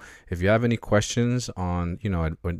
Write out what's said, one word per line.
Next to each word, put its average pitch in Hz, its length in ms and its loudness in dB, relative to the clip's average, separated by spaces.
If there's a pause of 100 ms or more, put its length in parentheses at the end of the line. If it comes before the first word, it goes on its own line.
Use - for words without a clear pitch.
(300)
If 87 120 -4
you 95 80 4
have 113 160 4
any 117 100 2
questions 120 800 0
on, 87 460 -2
you 107 80 -2
know, 82 340 0
or, 87 160 -2